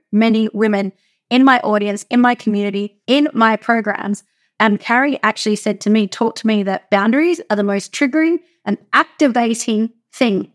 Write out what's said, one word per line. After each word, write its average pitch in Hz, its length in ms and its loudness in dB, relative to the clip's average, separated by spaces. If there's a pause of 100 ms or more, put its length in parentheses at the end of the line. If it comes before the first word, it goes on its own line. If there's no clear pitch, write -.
(120)
many 220 400 2
women 202 400 -2 (380)
in 247 120 4
my 262 180 6
audience, 208 500 -2
in 247 100 2
my 247 140 4
community, 202 720 -4
in 294 260 2
my 220 240 2
programs. 208 640 -4 (380)
And 208 180 2
Carrie 262 440 0
actually 214 340 -2
said 202 240 -4
to 208 100 -2
me, 214 160 2
taught 226 300 -4
to - 100 -4
me 214 180 0
that 190 260 -6
boundaries 269 580 2
are 208 80 0
the 208 60 0
most 202 300 -4
triggering 311 480 0 (260)
and 196 100 -2 (160)
activating 233 960 0 (220)
thing 202 420 -2